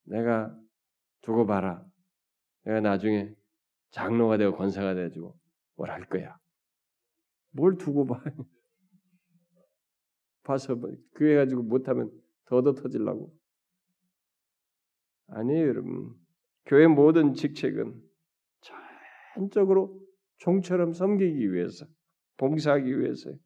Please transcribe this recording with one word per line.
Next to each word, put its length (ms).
"내가 540
두고 240
봐라. 400
내가 180
나중에 540
장로가 460
되고 200
권사가 380
돼가지고 440
뭘 160
할 180
거야." 300
뭘 260
두고 300
봐. 160
<laughs> 260
봐서 320
뭐, 180
교회 220
가지고 260
못하면 480
더더 280
터질라고. 580
아니에요, 400
여러분. 460
교회 220
모든 460
직책은 680
전적으로 640
종처럼 560
섬기기 580
위해서, 340
봉사하기 640
위해서요. 360